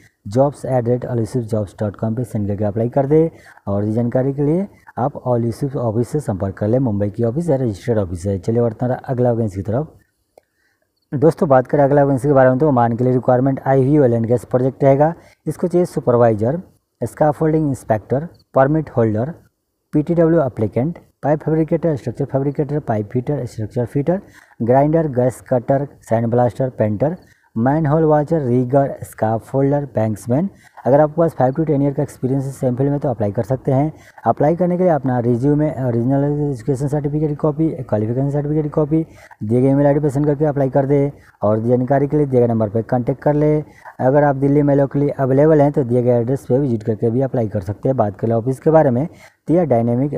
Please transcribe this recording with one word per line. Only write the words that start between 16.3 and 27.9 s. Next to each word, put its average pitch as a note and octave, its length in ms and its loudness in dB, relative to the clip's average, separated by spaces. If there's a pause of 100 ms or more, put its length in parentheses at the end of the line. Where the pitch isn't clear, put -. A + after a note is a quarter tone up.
स्कैफोल्डिंग D#3 680 0
इंस्पेक्टर, B2+ 600 -4 (260)
परमिट C#3+ 360 2
होल्डर, A2+ 420 0 (600)
पीटीडब्ल्यू D#3+ 500 2
एप्लीकेंट, A#2 560 -4 (240)
पाइप D3 200 0
फैब्रिकेटर, D#3+ 540 0
स्ट्रक्चर B2+ 300 -6
फैब्रिकेटर, C#3 540 -2
पाइप G#2+ 320 -4
फिटर, C3 340 -4
स्ट्रक्चर A2+ 400 -6
फिटर, D#3+ 340 -2 (420)
ग्राइंडर, D3 480 2
गैस B2 300 0 (100)
कटर, C3+ 360 0 (160)
सैंड A#2 240 0
ब्लास्टर, B2 520 0
पेंटर, G#2+ 380 0 (400)
मैनहोल D3 480 0